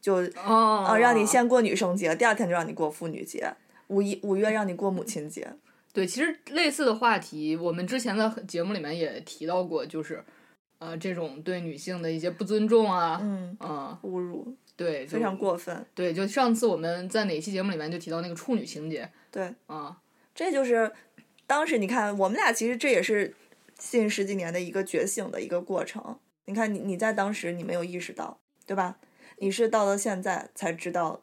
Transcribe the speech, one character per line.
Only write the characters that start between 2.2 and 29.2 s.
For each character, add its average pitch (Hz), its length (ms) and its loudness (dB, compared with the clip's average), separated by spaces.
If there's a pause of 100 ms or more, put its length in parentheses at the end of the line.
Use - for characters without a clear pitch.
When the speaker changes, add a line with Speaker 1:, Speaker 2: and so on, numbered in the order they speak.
Speaker 1:
二 220 80 6
天 214 120 0
就 170 60 0
让 170 160 0
你 - 60 -8
过 156 160 0
妇 165 180 -8
女 - 160 -8
节， - 300 -6 (320)
五 196 160 2
一， 202 200 -2
五 196 140 0
月 214 140 2
让 214 180 0
你 180 60 -2
过 196 160 -2
母 180 120 -2
亲 156 240 -6
节。 - 280 -10 (380)
Speaker 2:
对， 190 120 0
其 185 160 -4
实 320 160 0 (140)
类 311 180 2
似 294 160 0
的 233 80 4
话 220 280 2
题， 156 340 -4
我 170 160 -2
们 175 160 -2
之 254 140 -2
前 220 180 -2
的 220 100 4 (200)
节 170 120 -4
目 190 120 -2
里 196 80 -4
面 151 180 -6
也 143 220 -4
提 - 260 -12
到 180 160 0
过， 160 240 -2
就 156 160 -6
是， 151 180 -10 (600)
呃， 165 180 -8
这 180 160 -4
种 156 280 -6
对 180 180 -4
女 160 160 -6
性 180 260 -8
的 165 80 -2
一 165 80 -2
些 170 100 -2
不 175 140 -6
尊 214 240 2
重 214 260 6
啊， 170 300 2
Speaker 1:
嗯， 190 380 -4
Speaker 2:
啊， 147 420 -8
Speaker 1:
侮 185 160 -4
辱， 180 380 -8 (180)
Speaker 2:
对， 151 320 -4
就 156 60 -10
Speaker 1:
非 220 100 0
常 190 160 -2
过 196 180 0
分。 175 380 -8
Speaker 2:
对， 180 180 0
就 190 140 -2
上 240 260 4
次 226 140 2
我 190 100 4
们 170 320 -2
在 214 180 2
哪 160 140 0
期 196 120 -6
节 190 100 0
目 202 80 0
里 180 60 -2
面 156 160 -6
就 175 40 -6
提 165 140 -8
到 165 100 -2
那 175 80 -6
个 170 60 -8
处 226 220 -2
女 196 80 -2
情 151 260 -8
节。 143 180 -6 (220)
Speaker 1:
对。 190 240 -6 (140)
Speaker 2:
啊。 151 280 -12 (380)
Speaker 1:
这 349 160 -2
就 277 140 2
是 226 260 2 (560)
当 294 180 4
时 320 140 2
你 202 80 2
看， 208 320 0
我 190 100 4
们 214 80 0
俩 370 140 4
其 226 160 0
实 247 100 0
这 285 120 0
也 214 120 6
是 202 320 2 (460)
近 220 320 2
十 208 140 0
几 196 100 -4
年 170 180 -4
的 180 80 -2
一 175 120 -8
个 196 100 0
觉 175 240 0
醒 - 240 -4
的 - 100 -6
一 - 60 -6
个 175 140 -2
过 175 240 -2
程。 - 340 -12 (280)
你 196 60 -10
看 214 220 0
你， 190 60 -4
你 190 160 -4
在 220 160 0
当 208 200 0
时 180 200 -4
你 175 100 -6
没 175 100 -4
有 175 120 -2
意 180 160 -8
识 - 120 -10
到， - 280 -10 (260)
对 196 100 -4
吧？ 185 200 -2 (400)